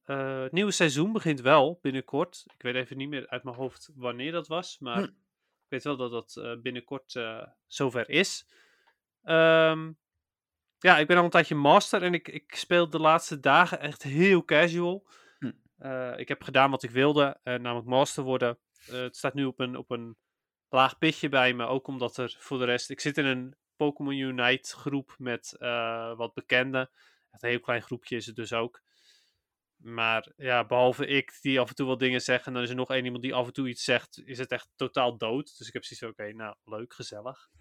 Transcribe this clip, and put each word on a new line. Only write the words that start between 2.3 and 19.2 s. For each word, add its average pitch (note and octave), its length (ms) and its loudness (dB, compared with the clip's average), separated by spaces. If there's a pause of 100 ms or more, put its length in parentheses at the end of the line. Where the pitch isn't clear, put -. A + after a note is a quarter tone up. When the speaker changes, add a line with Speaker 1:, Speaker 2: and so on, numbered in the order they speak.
Speaker 1:
Ik - 80 -20
weet B2 120 -4
even B2+ 220 -6
niet C3+ 120 -8
meer D3 200 -10
uit B2+ 160 -8
mijn B2 120 -12
hoofd B2+ 380 -10
wanneer B2+ 380 -8
dat E3 160 -8
was, F3 300 -8
maar B2+ 200 -6
Speaker 2:
Hm. G3 60 -2
Speaker 1:
ik - 640 -20
weet C3 160 -8
wel D3 120 -4
dat B2+ 140 -6
dat, A#2 260 -10
eh, A#2 260 -10
binnenkort, B2+ 540 -10
eh, A2+ 300 -10 (200)
zover B2 420 -4
is. - 400 0 (720)
Ehm, D#3+ 720 4 (840)
ja, F3 200 8
ik D#3 80 4
ben F3 100 6
al F3 80 6
een F3 60 0
tijdje E3+ 240 4
master D#3+ 480 6
en F3+ 120 0
ik, - 140 -4
ik - 260 -16
speel F3 360 2
de E3 100 -4
laatste D#3 400 4
dagen D#3 400 4
echt D3 220 -10
heel E3 420 4
casual. F3 640 2 (300)
Speaker 2:
Hm. C3 140 -8 (260)
Speaker 1:
Eh, B2+ 400 -8
ik - 100 -12
heb - 140 -8
gedaan C3+ 280 4
wat C3+ 120 -4
ik A#2+ 80 -8
wilde, C#3 520 2
eh, B2 160 -4
namelijk A#2+ 280 -6
master C3+ 380 2
worden. B2+ 340 0 (280)
Eh, B2+ 140 -10
het B2 160 -10
staat - 180 -6